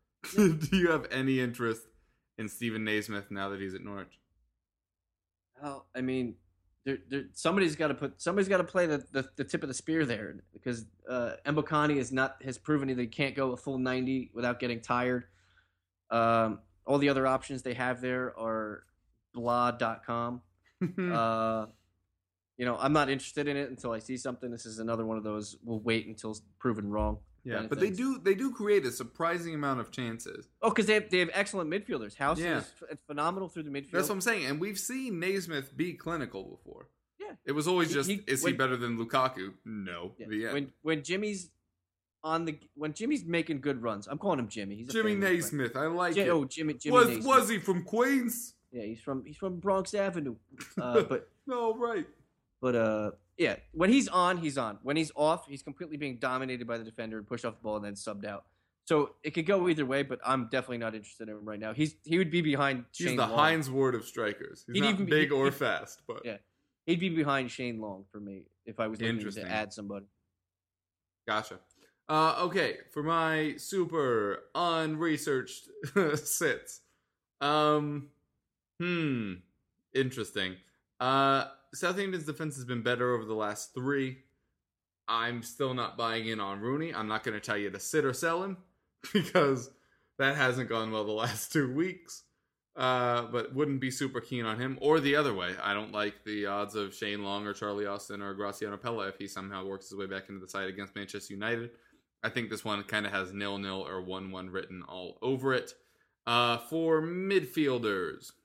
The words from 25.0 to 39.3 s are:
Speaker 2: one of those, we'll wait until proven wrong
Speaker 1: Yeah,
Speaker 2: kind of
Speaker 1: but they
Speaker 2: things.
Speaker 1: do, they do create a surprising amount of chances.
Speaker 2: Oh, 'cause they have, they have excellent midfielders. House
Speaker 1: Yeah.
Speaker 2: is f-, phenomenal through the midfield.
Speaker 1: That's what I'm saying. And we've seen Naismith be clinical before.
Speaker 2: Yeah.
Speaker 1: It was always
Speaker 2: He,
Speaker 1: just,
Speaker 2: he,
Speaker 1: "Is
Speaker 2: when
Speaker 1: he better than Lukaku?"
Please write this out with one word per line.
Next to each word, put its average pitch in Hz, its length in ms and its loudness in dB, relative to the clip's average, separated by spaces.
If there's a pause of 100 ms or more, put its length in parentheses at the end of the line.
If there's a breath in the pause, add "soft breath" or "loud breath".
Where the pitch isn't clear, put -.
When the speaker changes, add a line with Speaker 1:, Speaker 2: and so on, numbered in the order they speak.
Speaker 2:
one 110 120 -2
of 107 60 -6
those, 107 400 -6
we'll 113 160 -4
wait 113 280 0
until 110 300 -8 (200)
proven 107 320 -2
wrong 107 300 0 (240)
Speaker 1:
Yeah, 123 120 -6
Speaker 2:
kind 107 100 -2
of 110 40 -6
Speaker 1:
but 143 120 -2
they 190 60 4
Speaker 2:
things. 185 100 -2
Speaker 1:
do, 262 260 -2
they 196 100 6
do 247 180 -2
create 202 340 2
a 123 60 -2
surprising 165 640 -4
amount 139 260 0
of 104 100 -8
chances. - 560 -8 (140)
Speaker 2:
Oh, 220 100 4
'cause 220 140 4
they 214 100 6
have, 214 140 0
they 180 100 4
have 175 140 4
excellent 190 360 -2
midfielders. 135 460 -4
House 151 240 0
Speaker 1:
Yeah. 165 200 0
Speaker 2:
is 107 120 -10 (200)
f-, 147 60 -12 (100)
phenomenal 170 420 -2
through 160 140 -8
the 151 60 -10
midfield. 139 220 -8
Speaker 1:
That's 170 180 2
what 202 60 0
I'm 190 60 -4
saying. 202 240 2
And 143 160 0
we've 196 180 -4
seen 247 400 -4
Naismith 165 560 -2
be 160 180 -2
clinical 143 500 -6
before. - 440 -18 (320)
Speaker 2:
Yeah. 381 140 -12 (120)
Speaker 1:
It 135 80 -2
was 151 140 0
always 175 220 4
Speaker 2:
He, - 60 0
Speaker 1:
just, 139 140 2
Speaker 2:
he, 202 180 -2
Speaker 1:
"Is 135 160 2
Speaker 2:
when 175 100 4
Speaker 1:
he 170 40 -6
better 127 200 2
than 120 200 -2
Lukaku?" 113 560 0 (120)